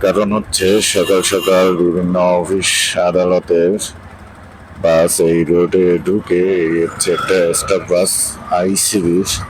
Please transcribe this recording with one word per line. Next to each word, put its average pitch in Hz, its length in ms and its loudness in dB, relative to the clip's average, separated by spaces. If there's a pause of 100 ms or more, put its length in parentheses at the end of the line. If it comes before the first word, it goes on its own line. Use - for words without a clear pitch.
কারণ 101 240 2 (100)
হচ্ছে, 98 300 -2 (260)
সকাল 92 280 2 (120)
সকাল 92 320 2 (160)
বিভিন্ন 90 340 0 (260)
অফিস 90 300 -2 (360)
আদালতের 90 640 2 (1080)
বাস 85 300 2 (160)
এই 85 100 2 (100)
রোডে 87 380 2 (180)
ঢুকে। 92 360 -2 (240)
এই 80 180 -2
হচ্ছে - 240 -4 (100)
একটা 95 200 -2 (220)
স্টাফ 92 320 -2
বাস 90 200 0 (480)
আইসিবির 95 680 0 (200)